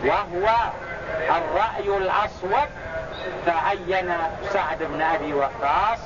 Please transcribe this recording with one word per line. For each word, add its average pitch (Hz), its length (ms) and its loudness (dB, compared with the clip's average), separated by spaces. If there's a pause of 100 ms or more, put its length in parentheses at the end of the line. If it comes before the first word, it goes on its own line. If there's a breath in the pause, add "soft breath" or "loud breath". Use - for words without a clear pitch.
وهو 185 520 2 (720)
الرأي 196 680 2
الأصوب، 196 680 0 (800)
فعين 175 680 0 (400)
سعد 160 260 0
بن 151 220 -2
أبي 156 320 0
وقاص 143 720 2